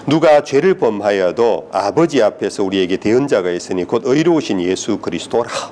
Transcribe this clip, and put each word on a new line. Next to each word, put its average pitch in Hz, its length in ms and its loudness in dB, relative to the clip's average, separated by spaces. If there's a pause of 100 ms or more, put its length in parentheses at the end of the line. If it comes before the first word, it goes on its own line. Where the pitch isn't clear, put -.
누가 156 380 4
죄를 170 320 2
범하여도 104 960 0
아버지 110 500 0
앞에서 101 420 -2
우리에게 95 340 0
대언자가 117 540 0
있으니 90 340 -4
곧 117 200 -2
의로우신 139 560 0
예수 92 380 -2
그리스도라. - 500 -4 (220)